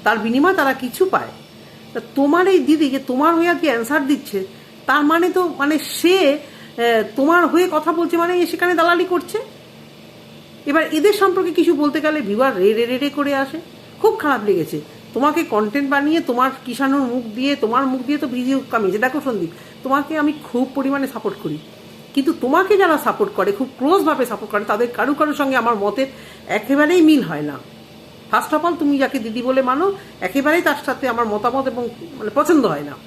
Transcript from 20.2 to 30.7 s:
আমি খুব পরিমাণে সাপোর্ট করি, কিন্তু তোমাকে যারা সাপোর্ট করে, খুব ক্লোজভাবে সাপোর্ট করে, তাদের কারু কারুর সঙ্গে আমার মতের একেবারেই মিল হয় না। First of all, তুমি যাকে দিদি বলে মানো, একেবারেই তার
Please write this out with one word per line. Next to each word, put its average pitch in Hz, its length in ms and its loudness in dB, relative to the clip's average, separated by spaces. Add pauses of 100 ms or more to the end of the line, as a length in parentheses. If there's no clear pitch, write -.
আমি 294 100 0 (160)
খুব 247 180 -2 (120)
পরিমাণে 269 360 -2
সাপোর্ট 202 300 -6
করি, 156 140 -6 (560)
কিন্তু 262 180 0 (120)
তোমাকে 359 380 2
যারা 330 240 4
সাপোর্ট 208 320 0
করে, 196 220 0
খুব 262 100 -4 (100)
ক্লোজভাবে 294 520 2
সাপোর্ট 214 220 -10
করে, 208 180 0
তাদের 226 160 0 (100)
কারু 240 220 0
কারুর 302 220 0
সঙ্গে 269 220 0
আমার 240 200 2
মতের 208 240 0 (520)
একেবারেই 302 500 2
মিল 285 200 4
হয় 151 220 -6
না। 135 60 -10 (760)
First 240 240 0
of 302 100 2
all, 339 160 0
তুমি 285 220 2
যাকে 262 220 -2
দিদি 226 240 -6
বলে 262 200 2
মানো, 277 160 0 (420)
একেবারেই 302 400 0
তার 285 200 -2